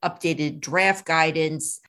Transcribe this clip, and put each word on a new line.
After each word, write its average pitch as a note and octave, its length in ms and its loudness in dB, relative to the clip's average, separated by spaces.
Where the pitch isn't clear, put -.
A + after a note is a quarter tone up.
updated D3+ 560 -2
draft F#3+ 460 0
guidance, D#3+ 840 0